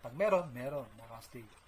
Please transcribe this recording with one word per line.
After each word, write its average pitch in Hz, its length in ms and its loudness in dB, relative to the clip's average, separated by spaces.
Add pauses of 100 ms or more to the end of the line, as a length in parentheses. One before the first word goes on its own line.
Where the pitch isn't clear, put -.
Pag 120 120 -8
meron, 180 400 4
meron. 131 320 -4 (120)
Nakastig. 113 480 -14 (200)